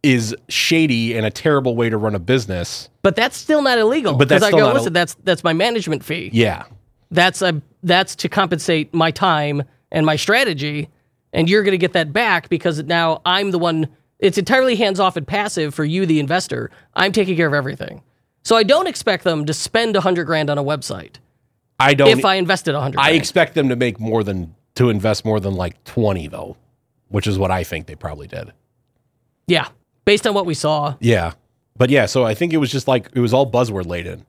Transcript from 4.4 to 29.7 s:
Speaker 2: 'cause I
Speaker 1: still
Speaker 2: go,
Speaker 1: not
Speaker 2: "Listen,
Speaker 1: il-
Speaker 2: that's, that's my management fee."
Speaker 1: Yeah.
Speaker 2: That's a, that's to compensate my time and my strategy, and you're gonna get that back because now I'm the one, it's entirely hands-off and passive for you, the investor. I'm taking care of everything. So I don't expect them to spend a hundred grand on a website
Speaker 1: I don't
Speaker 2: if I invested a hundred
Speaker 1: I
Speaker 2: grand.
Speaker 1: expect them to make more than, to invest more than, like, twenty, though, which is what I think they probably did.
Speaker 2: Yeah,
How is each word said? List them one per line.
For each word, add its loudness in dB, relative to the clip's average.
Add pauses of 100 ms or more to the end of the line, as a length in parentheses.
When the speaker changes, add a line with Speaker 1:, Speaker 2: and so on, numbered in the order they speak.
Speaker 2:
'cause 4
I 4
Speaker 1:
still 6
Speaker 2:
go, 6
Speaker 1:
not 2
Speaker 2:
"Listen, 0
Speaker 1:
il- -4
Speaker 2:
that's, 0
that's 0
my 2
management -2
fee." -8
Speaker 1:
Yeah. 2 (480)
Speaker 2:
That's 2
a, -2 (220)
that's 0
to -6
compensate -2
my 0
time 0 (300)
and 0
my 2
strategy, -2 (440)
and 0
you're 4
gonna 0
get -2
that -2
back 0
because -2
now 0
I'm 0
the -2
one, 0 (320)
it's 2
entirely 2
hands-off 0
and -6
passive -4
for -2
you, 0
the 2
investor. -4 (220)
I'm 0
taking 0
care 2
of 0
everything. -6 (420)
So 2
I 4
don't 4
expect -4
them 0
to -4
spend -2
a 2
hundred 0
grand -2
on 0
a -2
website -8 (640)
Speaker 1:
I 6
don't 6
Speaker 2:
if 4
I 2
invested 0
a -2
hundred -4
Speaker 1:
I 4
Speaker 2:
grand. 4
Speaker 1:
expect 0
them 2
to 0
make -2
more 0
than, -6 (220)
to 2
invest 0
more 0
than, -4
like, -6
twenty, -2
though, -14 (520)
which -2
is 0
what 0
I -2
think -10
they -16
probably -12
did. -14 (960)
Speaker 2:
Yeah, 0 (380)